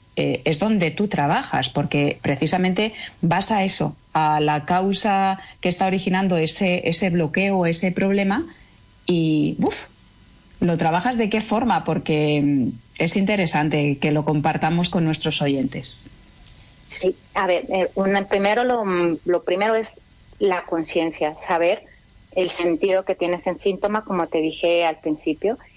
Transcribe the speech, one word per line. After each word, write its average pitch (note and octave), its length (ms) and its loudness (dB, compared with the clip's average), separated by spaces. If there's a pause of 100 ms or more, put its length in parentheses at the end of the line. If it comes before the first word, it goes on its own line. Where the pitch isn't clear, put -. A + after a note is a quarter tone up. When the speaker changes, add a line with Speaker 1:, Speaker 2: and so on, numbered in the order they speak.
(160)
Speaker 1:
eh, C#3+ 280 0
es D#3+ 140 0
donde G3 320 2
tú G3+ 180 -2
trabajas, C#3+ 600 0
porque C#3+ 540 0
precisamente F#3 720 0 (260)
vas F3 300 2
a G3+ 140 2
eso, - 300 -2 (200)
a D#3 260 4
la D3+ 240 0
causa F#3+ 720 2 (220)
que F#3 80 0
está F#3 180 0
originando F#3 520 2
ese, F3 500 0
ese E3+ 220 0
bloqueo, F3 560 0
ese F3 260 0
problema, G3 540 0 (600)
y, D#3+ 540 2
uf, - 240 -2 (760)
¿lo E3+ 180 2
trabajas F#3 400 0
de A3 100 2
qué G#3+ 140 0
forma? G#3+ 420 0
Porque, D3+ 580 0
mm, C#3+ 260 2 (300)
es E3 180 0
interesante D#3 840 0
que D#3 120 0
lo D3+ 140 0
compartamos D#3 640 0
con F3 160 0
nuestros D#3+ 380 -2
oyentes. C3+ 640 -2 (840)
Speaker 2:
Sí, - 260 -2 (200)
a G3 120 -2
ver, F3+ 220 0
eh, F#3 260 0
una, G3 320 0
primero G3+ 380 2
lo, A#3 220 0
mm, F3 400 0
lo F3 160 2
primero G3+ 320 0
es A3 140 -2 (500)
la F#3 260 0
conciencia, E3 720 -2 (100)
saber F3 380 0 (500)
el F3+ 140 0
sentido F3 560 0
que F#3+ 100 -2
tiene F3 220 -2
ese F3 200 -4
síntoma, G3+ 480 -2
como F3 240 -2
te E3 100 -2
dije E3+ 480 0
al D#3 120 -2
principio, D#3 600 -4 (180)